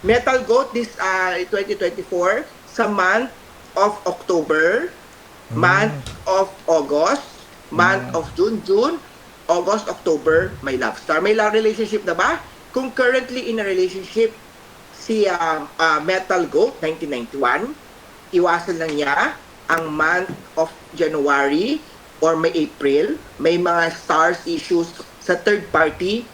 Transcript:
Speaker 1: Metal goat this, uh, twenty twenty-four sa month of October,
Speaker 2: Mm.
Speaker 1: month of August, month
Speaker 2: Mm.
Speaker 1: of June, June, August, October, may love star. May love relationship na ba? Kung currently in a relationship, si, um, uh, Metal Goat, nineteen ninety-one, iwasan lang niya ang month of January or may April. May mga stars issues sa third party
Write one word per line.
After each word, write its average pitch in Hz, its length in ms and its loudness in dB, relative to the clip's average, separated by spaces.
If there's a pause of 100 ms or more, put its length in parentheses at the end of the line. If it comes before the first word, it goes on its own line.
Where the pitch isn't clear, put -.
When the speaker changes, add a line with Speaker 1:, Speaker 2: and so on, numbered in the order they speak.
Speaker 1:
Metal 247 400 2
goat 247 320 2
this, 226 240 -2
uh, 185 480 0
twenty 202 320 -4
twenty-four 180 640 0 (240)
sa 214 240 -2
month 202 400 2 (480)
of 202 240 4
October, 175 880 0 (640)
Speaker 2:
Mm. - 80 0
Speaker 1:
month 190 360 2 (280)
of 190 240 0 (160)
August, 156 560 2 (480)
month 175 400 2
Speaker 2:
Mm. 165 80 -2
Speaker 1:
of 156 160 -4
June, 208 320 0
June, 247 320 2 (480)
August, 196 400 0
October, 165 720 0
may 135 160 -4
love 117 240 -2
star. 156 240 0
May 214 160 2
love 208 160 2
relationship 214 480 0
na 175 160 -2
ba? 226 240 0 (320)
Kung 262 160 -2
currently 254 560 0
in 226 160 -2
a 202 40 -2
relationship, 190 680 0 (560)
si, 220 400 -2
um, 160 480 -2
uh, 156 240 2
Metal 180 480 0
Goat, 208 320 2
nineteen 160 320 -4
ninety-one, 139 640 -4 (560)
iwasan 175 480 0
lang 160 160 -4
niya 147 400 0 (320)
ang 160 160 0
month 160 420 0 (300)
of 165 80 2 (320)
January 151 800 2 (400)
or 160 160 2
may 165 240 2
April. 151 560 0 (240)
May 160 160 0
mga 170 400 0
stars 165 500 2
issues 170 460 -2 (320)
sa 180 160 0
third 202 320 0
party 175 640 0